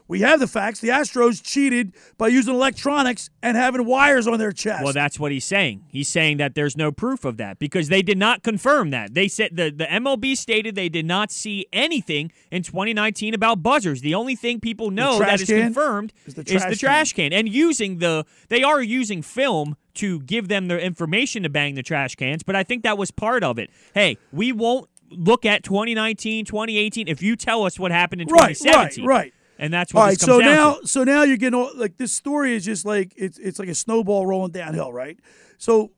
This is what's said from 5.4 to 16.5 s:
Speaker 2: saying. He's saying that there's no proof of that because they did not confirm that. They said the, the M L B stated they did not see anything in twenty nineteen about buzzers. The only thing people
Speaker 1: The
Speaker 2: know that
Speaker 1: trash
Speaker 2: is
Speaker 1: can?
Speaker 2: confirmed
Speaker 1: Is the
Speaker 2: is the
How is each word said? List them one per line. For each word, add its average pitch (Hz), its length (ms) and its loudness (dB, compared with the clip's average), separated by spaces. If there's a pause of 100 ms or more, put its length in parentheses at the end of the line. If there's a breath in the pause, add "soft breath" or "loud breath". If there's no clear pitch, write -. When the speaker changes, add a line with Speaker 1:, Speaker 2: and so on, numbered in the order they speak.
Speaker 2:
saying. 156 440 -2
He's 139 200 -6
saying 156 300 2
that 143 160 -2
there's 147 220 -2
no 151 160 0
proof 247 320 -4
of 120 140 -4
that 98 200 -10
because 156 300 -2
they 190 140 4
did 190 160 0
not 214 240 2
confirm 226 480 2
that. 113 240 -6
They 196 140 2
said 196 280 -4
the, 165 140 0
the 147 200 -6
M 220 160 -2
L 269 100 2
B 269 180 -2
stated 220 400 -2
they 185 140 -4
did 160 180 -4
not 196 240 0
see 208 420 -8
anything 185 600 -2 (180 soft breath)
in 180 120 -4
twenty 196 320 -4
nineteen 214 400 -2
about 220 280 0
buzzers. 190 380 2
The 147 140 -2
only 240 220 -2
thing 233 240 -4
people 220 300 -6
Speaker 1:
The 190 60 -4
Speaker 2:
know 247 220 2
that 208 80 4
Speaker 1:
trash 202 160 2
Speaker 2:
is 185 60 -2
Speaker 1:
can? 220 160 4
Speaker 2:
confirmed 233 480 -2 (140 soft breath)
Speaker 1:
Is 135 80 -18
the 156 80 -10
Speaker 2:
is 135 40 -18
the 185 120 2